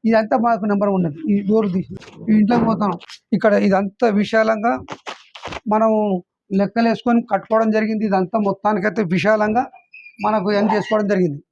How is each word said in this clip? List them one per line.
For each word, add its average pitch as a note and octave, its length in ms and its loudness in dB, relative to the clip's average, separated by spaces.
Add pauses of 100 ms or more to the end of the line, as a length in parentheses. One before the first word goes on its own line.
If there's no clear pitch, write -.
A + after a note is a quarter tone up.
ఇదంతా A3 360 2
మనకు A3+ 260 0
నెంబర్ G3+ 260 0
ఉన్నది. E3 220 -2 (140)
ఈ G3+ 40 2 (120)
డోర్ G#3+ 260 2
తీసి F#3+ 200 -6 (360)
ఈ - 100 4
ఇంట్లోకి A#3 300 2
పోతాం. G3+ 220 0 (440)
ఇక్కడ G#3 160 2 (160)
ఇదంతా G3 380 0 (140)
విశాలంగా A3 520 0 (1000)
మనం A3 180 2 (680)
లెక్కలు A#3 320 0
వేసుకొని A#3 300 0 (120)
కట్టుకోవడం A3 440 0
జరిగింది. G#3+ 340 -2
ఇదంతా F#3+ 260 0 (120)
మొత్తానికైతే G#3 540 -2 (120)
విశాలంగా G#3+ 500 0 (600)
మనకు G#3 220 -2 (100)
ఏం G#3+ 160 2
చేసుకోవడం G#3+ 380 0
జరిగింది. E3+ 280 0 (120)